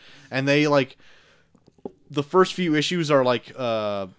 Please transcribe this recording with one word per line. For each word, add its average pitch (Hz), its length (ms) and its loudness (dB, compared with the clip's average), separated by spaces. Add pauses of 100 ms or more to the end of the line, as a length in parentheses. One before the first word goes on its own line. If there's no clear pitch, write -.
(300)
and 135 160 -4
they, 147 200 2
like, 143 320 0 (1120)
the 143 120 -4
first - 300 2
few 175 220 -2
issues 151 360 -2
are, 135 140 4
like, 123 320 0
uh, 107 520 -4 (100)